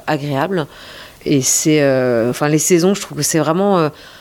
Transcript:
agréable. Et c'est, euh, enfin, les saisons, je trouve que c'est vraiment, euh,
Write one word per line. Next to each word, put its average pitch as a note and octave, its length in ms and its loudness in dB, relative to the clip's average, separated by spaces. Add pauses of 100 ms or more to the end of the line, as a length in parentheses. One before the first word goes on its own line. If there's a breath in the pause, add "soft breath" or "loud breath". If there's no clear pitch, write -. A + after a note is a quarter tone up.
agréable. D3 580 -2 (600 loud breath)
Et C#3+ 160 2
c'est, D3+ 400 2
euh, B2+ 480 2
enfin, D3 180 -2
les D3+ 120 2
saisons, F3+ 340 2
je - 80 -6
trouve C#3+ 160 -12
que D3 60 -4
c'est E3 160 0
vraiment, F3+ 380 0
euh, D#3 120 2 (320 loud breath)